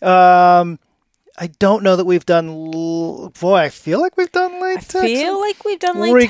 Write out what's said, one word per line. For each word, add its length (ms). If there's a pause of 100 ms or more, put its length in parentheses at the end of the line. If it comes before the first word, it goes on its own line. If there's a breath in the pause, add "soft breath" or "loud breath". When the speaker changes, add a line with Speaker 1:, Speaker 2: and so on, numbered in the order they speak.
Speaker 1:
Um, 800 (600)
I 80 (120)
don't 240
know 120
that 100
we've 200
done 240
l-, 800 (100)
boy, 160
I 140
feel 320
like 160
we've 140
done 300
latex. 340
Speaker 2:
I 120
feel 320
like 260
we've 140
done 200
latex. 140 (160)